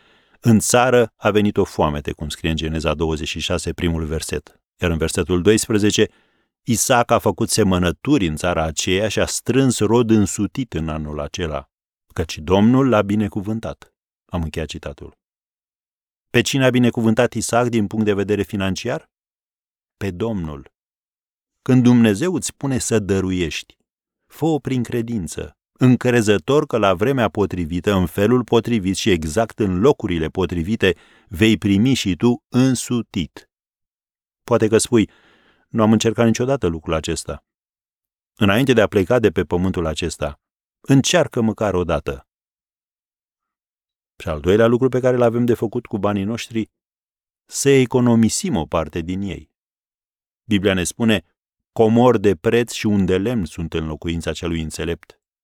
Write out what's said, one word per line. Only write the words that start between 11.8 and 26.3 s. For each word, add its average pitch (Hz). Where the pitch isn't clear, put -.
căci -
Domnul 107
l-a 107
binecuvântat. 101
Am 87
încheiat 80
citatul. -
Pe 120
cine 131
a 127
binecuvântat 120
Isaac 117
din 113
punct 107
de 104
vedere 101
financiar? 98
Pe 98
Domnul. 90
Când 127
Dumnezeu 120
îți 131
spune 135
să 110
dăruiești, 95
fă-o 151
prin 127
credință, 113
încrezător 123